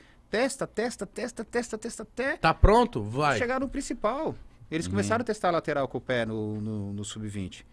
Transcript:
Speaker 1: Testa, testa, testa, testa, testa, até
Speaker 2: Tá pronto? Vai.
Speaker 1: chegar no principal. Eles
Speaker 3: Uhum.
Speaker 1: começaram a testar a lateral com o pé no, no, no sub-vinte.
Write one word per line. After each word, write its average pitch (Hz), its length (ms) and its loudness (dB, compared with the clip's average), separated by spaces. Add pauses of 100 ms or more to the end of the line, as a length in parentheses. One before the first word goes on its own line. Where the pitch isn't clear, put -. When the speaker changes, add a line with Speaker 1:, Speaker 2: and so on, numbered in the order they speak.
(300)
Speaker 1:
Testa, 226 380 0
testa, 220 380 -4
testa, 214 400 -8
testa, 233 320 -4
testa, 226 260 -10
até - 320 -4
Speaker 2:
Tá 160 180 4
pronto? 196 480 6
Vai. 127 360 2
Speaker 1:
chegar 254 240 0
no 269 80 -4
principal. 262 640 -2 (340)
Eles 165 160 -2
Speaker 3:
Uhum. 185 60 -4
Speaker 1:
começaram 202 300 2
a 233 40 -4
testar 208 220 0
a 175 40 4
lateral 147 360 0
com - 100 -4
o 120 40 -6
pé 120 240 0
no, 107 340 -4
no, 104 340 -4
no 101 120 -6
sub-vinte. 101 680 -8